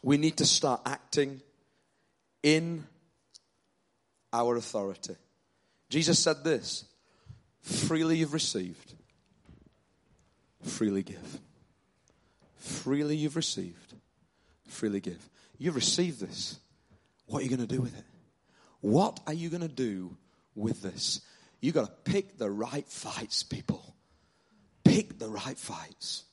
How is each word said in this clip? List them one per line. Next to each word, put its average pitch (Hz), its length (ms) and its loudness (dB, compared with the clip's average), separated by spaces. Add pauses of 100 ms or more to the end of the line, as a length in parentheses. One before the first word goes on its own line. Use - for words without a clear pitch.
We 139 160 6
need 156 200 4
to 156 100 4
start - 400 2
acting 139 560 -2 (1000)
in 160 420 4 (1500)
our 120 220 4
authority. 98 640 -6 (720)
Jesus 160 320 4
said 147 240 2
this, 151 400 -2 (760)
"Freely 160 580 0
you've 156 140 0
received, 92 600 -4 (1700)
freely 98 400 0
give." - 380 -12 (1160)
Freely 147 600 -2
you've 151 200 -2
received, 95 580 -6 (760)
freely 101 320 -2
give. 87 300 -12 (280)
You've 156 160 -2
received 139 460 0
this. 85 400 -10 (680)
What - 140 -4
are - 40 -4
you 131 60 -2
gonna 123 160 -2
do 131 140 -2
with 120 180 -4
it? - 60 -16 (760)
What 131 460 4
are 151 60 -4
you 165 160 -4
gonna 170 180 -4
do 113 500 -4 (380)
with 107 280 -2
this? - 400 -4 (380)
You 147 120 0
gotta 131 200 0 (120)
pick 196 320 -2
the 107 140 -2
right 110 360 -4
fights, - 560 -6
people. - 540 -6 (880)
Pick - 340 8
the 110 100 -8
right - 300 -8
fights. - 760 -10